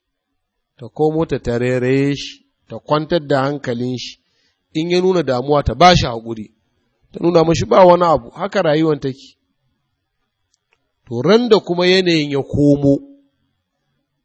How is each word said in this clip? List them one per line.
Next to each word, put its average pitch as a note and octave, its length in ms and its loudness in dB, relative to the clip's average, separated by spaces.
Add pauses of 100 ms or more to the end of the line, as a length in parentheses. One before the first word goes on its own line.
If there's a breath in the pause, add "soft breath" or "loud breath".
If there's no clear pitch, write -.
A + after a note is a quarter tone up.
(760)
ta A#2 120 -18
komo D#3 360 -2
ta D3 140 -4
tareraye B2+ 760 -2
shi, - 280 -14 (240)
ta A2+ 120 -14
kwantar D3+ 480 -4
da C#3 200 0
hankalin B2+ 500 -6
shi, - 220 -16 (540)
in D#3+ 180 -4
ya F3+ 100 2
nuna F3+ 220 2
damuwa C3+ 400 0
ta A#2+ 100 -4
ba E3+ 220 6
shi - 100 0
haƙuri, A2+ 460 -10 (600)
ta - 100 -14
nuna E3+ 200 4
mashi D#3+ 220 0
ba F#3+ 200 6
wani F3 180 6
abu, C3+ 260 0
haka G3 320 -6
rayuwan D#3 380 0
take. - 380 -10 (1700)
To, A#2+ 140 -8
ran A3 280 2
da G#3 100 4
kuma F3 280 -2
yanayin E3+ 440 0
ya C#3 120 -2
komo, C#3+ 560 2 (1300)